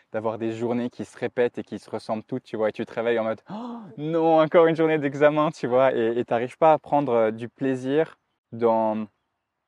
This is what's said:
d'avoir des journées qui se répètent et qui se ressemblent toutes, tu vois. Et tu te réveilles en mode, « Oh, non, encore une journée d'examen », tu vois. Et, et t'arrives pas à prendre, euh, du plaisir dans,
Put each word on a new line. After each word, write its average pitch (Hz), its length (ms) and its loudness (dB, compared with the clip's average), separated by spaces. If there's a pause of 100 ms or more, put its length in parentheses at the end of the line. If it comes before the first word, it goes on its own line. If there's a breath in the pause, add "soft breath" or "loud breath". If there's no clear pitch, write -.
(120)
d'avoir 110 260 -4
des 113 160 -4
journées 120 360 -4
qui - 160 -12
se - 120 -20
répètent - 400 -2
et 107 60 -8
qui 104 160 -12
se - 100 -20
ressemblent 110 340 -8
toutes, 131 200 -10
tu - 140 -16
vois. 107 120 0
Et - 20 -8
tu 113 140 -6
te - 80 -18
réveilles 117 260 0
en 110 60 -2
mode, « 113 160 -6 (100)
Oh, 233 280 -12 (180)
non, 160 420 0
encore 160 280 6
une 160 80 2
journée 156 240 2
d'examen », 147 520 2
tu - 160 -8
vois. 127 280 4
Et, 117 240 0
et 117 60 -2
t'arrives 123 320 -4
pas 156 160 6
à 147 60 2
prendre, 143 340 -2
euh, 113 180 4
du 113 180 -8
plaisir 135 680 -4 (340)
dans, 113 560 0 (600)